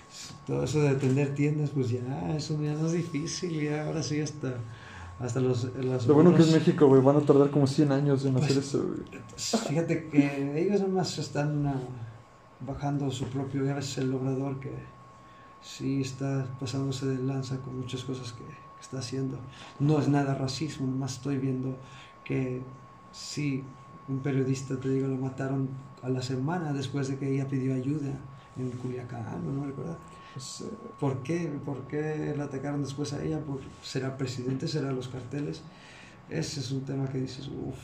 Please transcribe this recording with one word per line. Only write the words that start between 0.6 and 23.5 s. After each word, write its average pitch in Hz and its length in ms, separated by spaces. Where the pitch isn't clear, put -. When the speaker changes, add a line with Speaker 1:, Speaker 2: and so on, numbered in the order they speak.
Speaker 1:
eso 147 180
de 147 80
atender 135 460
tiendas, 151 340
pues 127 220
ya, 143 440
eso 151 260
ya 151 120
no 156 140
es 165 60
difícil, 165 680
ya 151 240
ahora 151 160
sí 151 200
hasta, 135 340
hasta 123 200
los... 127 260
Las 127 320
Speaker 2:
Lo 147 80
bueno 165 180
que 160 80
es 160 60
Speaker 1:
burros. 160 200
Speaker 2:
México, 151 200
güey, 135 160
van 139 140
a 147 40
tardar 143 300
como 143 160
cien 143 240
años 139 340
en 135 80
Speaker 1:
Pues, 127 120
Speaker 2:
hacer 135 120
eso, - 260
güey. - 380
Speaker 1:
fíjate 160 400
que 143 540
ellos 202 180
nomás 185 380
están, 147 480
ah, 139 80
bajando 139 460
su 127 140
propio, 139 400
ya 139 100
ves - 240
el 131 140
Obrador 135 460
que - 120
sí 135 400
está 135 460
pasándose 135 460
de 131 180
lanza 135 340
con 127 240
muchas 120 220
cosas - 300
que - 320
está 131 140
haciendo. 135 380
No 147 200
es 127 80
nada 143 280
racismo, 135 520
nomás 131 260
estoy 143 240
viendo 127 380
que 131 380
sí, - 520